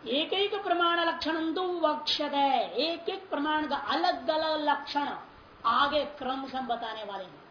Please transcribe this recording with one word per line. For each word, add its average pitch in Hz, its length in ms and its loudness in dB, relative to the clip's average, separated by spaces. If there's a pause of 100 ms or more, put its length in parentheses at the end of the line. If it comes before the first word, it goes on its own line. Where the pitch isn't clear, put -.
एक 294 260 0
एक 403 300 0
प्रमाण 339 360 2
लक्षण 320 540 0
तो 359 260 0
वक्ष्यते, 285 800 2
एक 302 500 -2
एक 381 200 -8
प्रमाण 302 380 0
का 277 80 0
अलग 320 540 0
अलग 311 320 2
लक्षण 285 480 0 (560)
आगे 277 400 4
क्रम 262 420 -6
से 262 100 -6
हम 254 100 -4
बताने 220 360 -4
वाले 196 200 -8
हैं। 156 280 -16